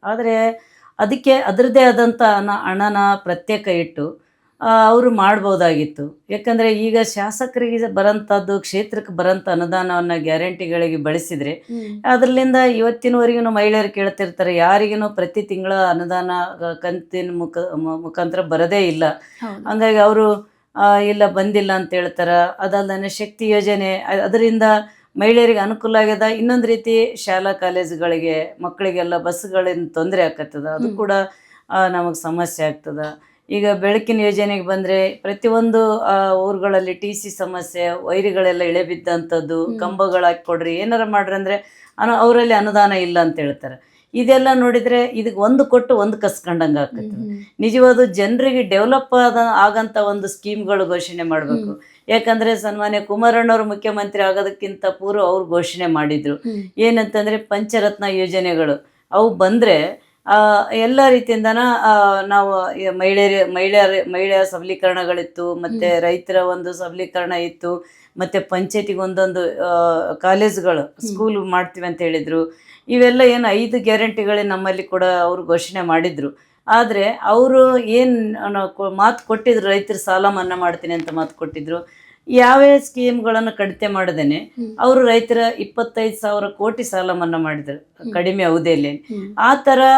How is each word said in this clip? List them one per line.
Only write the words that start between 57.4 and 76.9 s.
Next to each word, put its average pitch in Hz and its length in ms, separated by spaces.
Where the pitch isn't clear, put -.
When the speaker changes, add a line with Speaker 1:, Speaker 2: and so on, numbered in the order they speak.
Speaker 1:
ಯೋಜನೆಗಳು 180 800
ಅವು 214 220
ಬಂದ್ರೆ, 190 680
ಆ, 208 440
ಎಲ್ಲ 233 380
ರೀತಿಯಿಂದನ, 226 500
ಆ, 202 380
ನಾವು 196 560
ಈ 190 120
ಮಹಿಳೆಯರ, 196 640
ಮಹಿಳೆಯರ, 196 580
ಮಹಿಳೆಯರ 190 300
ಸಬಲೀಕರಣಗಳಿತ್ತು, 180 1120
ಮತ್ತೆ 175 340
Speaker 2:
ಹ್ಮ್. 170 120
Speaker 1:
ರೈತರ 180 360
ಒಂದು 180 360
ಸಬಲೀಕರಣ 175 600
ಇತ್ತು, 175 540
ಮತ್ತೆ 185 220
ಪಂಚಾಯತಿಗೆ 190 580
ಒಂದೊಂದು, 190 420
ಆ, 170 480
ಕಾಲೇಜುಗಳು, 180 680
Speaker 2:
ಹ್ಮ್. 208 300
Speaker 1:
ಸ್ಕೂಲ್ 202 400
ಮಾಡ್ತೀವಿ 180 360
ಅಂತ 170 160
ಹೇಳಿದ್ರು. 160 560
ಇವೆಲ್ಲ 247 320
ಏನು 240 280
ಐದು 220 340
ಗ್ಯಾರಂಟಿಗಳೇ 214 600
ನಮ್ಮಲ್ಲಿ 190 400
ಕೂಡ 185 220
ಅವ್ರು 180 420
ಘೋಷಣೆ 175 360
ಮಾಡಿದ್ರು. 165 560
ಆದ್ರೆ 220 360